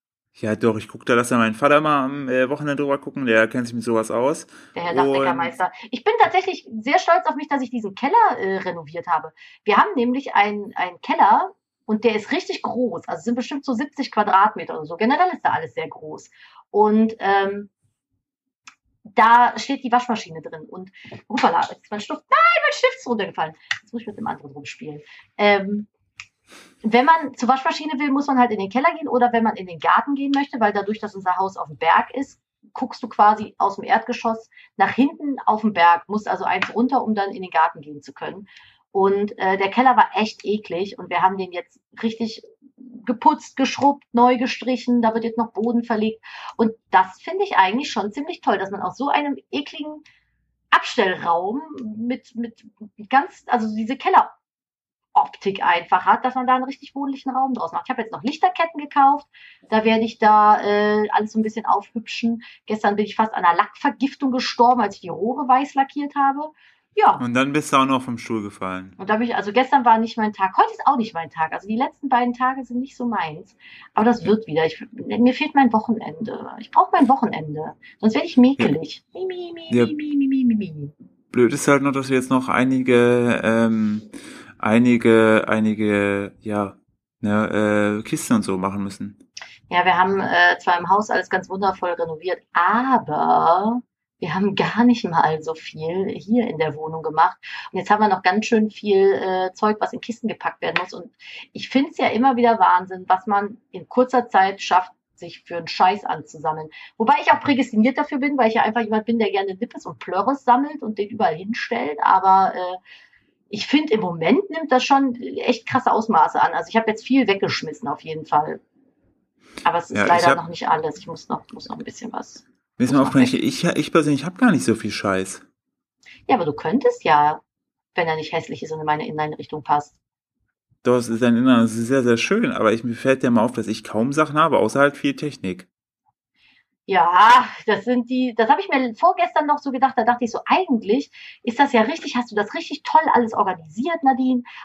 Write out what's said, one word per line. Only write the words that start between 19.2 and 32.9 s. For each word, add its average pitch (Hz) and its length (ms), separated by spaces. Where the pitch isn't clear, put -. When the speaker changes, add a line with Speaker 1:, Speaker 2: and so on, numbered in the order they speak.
Speaker 2:
steht - 260
die 240 80
Waschmaschine 214 500
drin. 156 260
Und, 185 220
hoppala, - 320
jetzt - 140
ist - 60
mein 208 100
Stift, 302 280
nein, 640 340
mein 587 100
Stift 508 260
ist - 80
runtergefallen. 180 480
Jetzt - 100
muss 233 100
ich 226 60
mit 208 100
dem 220 80
anderen 139 260
rumspielen. 147 480
Ähm, 202 480
wenn 233 220
man 320 300
zur 233 140
Waschmaschine 294 500
will, 285 120
muss 277 160
man 262 120
halt 247 120
in 214 80
den 196 120
Keller 302 260
gehen 302 120
oder 240 240
wenn 233 120
man 220 120
in 185 100
den 175 120
Garten 202 360
gehen 277 200
möchte, 277 260
weil 208 120
dadurch, 202 280
dass 202 140
unser 185 220
Haus 190 200
auf - 120
dem 151 100
Berg 180 360
ist, - 260
guckst - 300